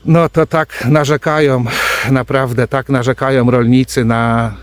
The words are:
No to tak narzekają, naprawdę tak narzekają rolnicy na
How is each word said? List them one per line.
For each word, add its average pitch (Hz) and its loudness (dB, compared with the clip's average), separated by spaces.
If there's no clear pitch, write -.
No 165 4
to 160 0
tak 156 -4
narzekają, 143 0
naprawdę 127 0
tak 135 -4
narzekają 131 0
rolnicy 123 2
na 117 0